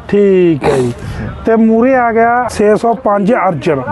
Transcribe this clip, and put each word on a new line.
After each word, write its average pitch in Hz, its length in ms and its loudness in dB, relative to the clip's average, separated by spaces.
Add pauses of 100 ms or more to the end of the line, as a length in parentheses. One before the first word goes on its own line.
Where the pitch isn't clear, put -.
ਠੀਕ 185 560 2
ਹੈ 143 140 0
ਜੀ। 123 160 -2 (520)
ਤੇ 226 100 2
ਮੂਹਰੇ 226 400 2
ਆ 240 160 0
ਗਿਆ 233 380 0
ਛੇ 214 260 2
ਸੌ 233 180 0
ਪੰਜ 202 400 0
ਅਰਜਨ। 170 480 -2 (100)